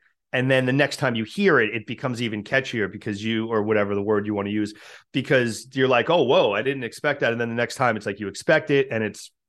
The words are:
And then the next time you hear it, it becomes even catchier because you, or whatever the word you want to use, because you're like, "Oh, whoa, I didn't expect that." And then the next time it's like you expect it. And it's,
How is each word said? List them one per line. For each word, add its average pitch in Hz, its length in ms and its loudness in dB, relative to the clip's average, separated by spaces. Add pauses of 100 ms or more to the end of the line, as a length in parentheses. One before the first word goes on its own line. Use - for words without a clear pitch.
(340)
And 127 160 0
then 131 160 4
the 127 80 0
next 139 240 2
time 127 160 0
you 110 120 -2
hear 180 340 2
it, 110 160 0
it 107 100 -8
becomes 123 360 -6
even 107 220 -4
catchier 117 480 -2
because 101 320 -8
you, 113 240 -2
or 113 140 0
whatever 104 320 2
the 101 80 -2
word 104 240 0
you 107 80 -2
want 101 140 -2
to 104 40 -4
use, 104 220 -4 (380)
because 127 640 0
you're 131 160 2
like, 120 200 4
"Oh, 165 140 4
whoa, 127 300 4
I 104 80 0
didn't 135 240 -4
expect 143 340 -4
that." 120 140 0
And 120 80 -4
then 117 80 -2
the 117 60 -6
next 120 200 -2
time 117 220 2
it's 101 80 -8
like 101 140 -6
you 98 100 -6
expect 156 420 0
it. 139 180 4
And 113 140 -2
it's, - 260 -8 (200)